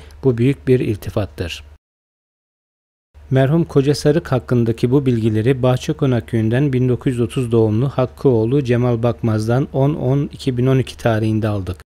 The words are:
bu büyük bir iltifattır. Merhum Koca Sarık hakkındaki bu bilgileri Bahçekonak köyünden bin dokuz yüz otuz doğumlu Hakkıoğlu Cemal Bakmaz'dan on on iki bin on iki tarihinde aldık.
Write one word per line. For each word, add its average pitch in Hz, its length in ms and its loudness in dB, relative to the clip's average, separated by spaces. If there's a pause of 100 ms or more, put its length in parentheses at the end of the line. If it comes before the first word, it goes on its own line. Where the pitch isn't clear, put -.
(240)
bu 127 140 2
büyük 131 300 0
bir 127 120 4
iltifattır. - 840 -6 (1700)
Merhum 135 320 2
Koca 143 320 2
Sarık 151 360 0
hakkındaki 120 600 0
bu 139 140 2
bilgileri 117 580 0
Bahçekonak 127 640 0
köyünden 117 460 0
bin 127 160 2
dokuz 123 240 0
yüz 120 80 -2
otuz 117 300 -2
doğumlu 113 380 2
Hakkıoğlu 127 760 0
Cemal 120 400 0
Bakmaz'dan 117 720 0
on 139 200 0
on 143 400 -2
iki 127 240 -4
bin 123 100 0
on 131 120 2
iki - 180 -6
tarihinde 110 500 0
aldık. 95 400 -4